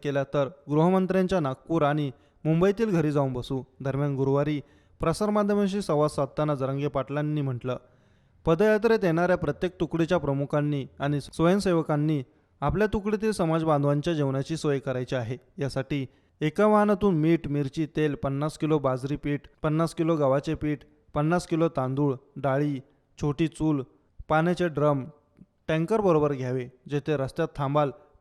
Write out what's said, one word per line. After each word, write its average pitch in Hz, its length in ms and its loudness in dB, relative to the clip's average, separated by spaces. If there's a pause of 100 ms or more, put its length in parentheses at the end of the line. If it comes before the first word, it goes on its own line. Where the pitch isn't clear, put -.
केला 139 200 0
तर 139 260 0 (200)
गृहमंत्र्यांच्या 185 680 2
नागपूर 151 420 -2
आणि 147 300 0 (340)
मुंबईतील 196 440 2
घरी 160 220 2
जाऊन 139 220 0
बसू." 127 300 -6 (180)
दरम्यान 139 340 -2
गुरुवारी 139 460 0 (380)
प्रसारमाध्यमांशी 208 840 0
संवाद 151 280 0
साधताना 151 460 -2
जरांगे 135 320 -2
पाटलांनी 147 540 -4
म्हटलं, 123 360 -4 (680)
"पदयात्रेत 214 580 4
येणाऱ्या 175 340 2
प्रत्येक 170 420 -4
तुकडीच्या 165 380 0
प्रमुखांनी 143 680 -2 (140)
आणि 143 220 -2
स्वयंसेवकांनी 160 1000 0 (380)
आपल्या 165 260 2
तुकडीतील 214 440 -2
समाज 165 320 0
बांधवांच्या 147 500 2
जेवणाची 139 440 -2
सोय 143 220 0
करायची 127 360 -4
आहे. 120 220 -6 (200)
यासाठी 139 480 -4 (360)
एका 175 260 2
वाहनातून 208 480 4
मीठ, 156 320 2
मिरची, 143 380 -4
तेल, 151 300 -2
पन्नास 143 420 -4
किलो 156 220 2
बाजरी 135 360 -2
पीठ, 143 260 -4 (220)
पन्नास 156 320 0
किलो 165 200 0
गव्हाचे 143 400 0
पीठ, 151 240 -4 (340)
पन्नास 156 340 0
किलो 165 220 0
तांदूळ, 135 460 0 (200)
डाळी, 139 440 -2 (420)
छोटी 151 260 0
चूल, 151 360 -2 (460)
पाण्याचे 170 380 2
ड्रम, 143 380 0 (600)
टँकर 160 340 0
बरोबर 151 320 4
घ्यावे. 127 340 -4 (220)
जेथे 143 280 -2
रस्त्यात 135 380 -4
थांबाल 143 360 2 (300)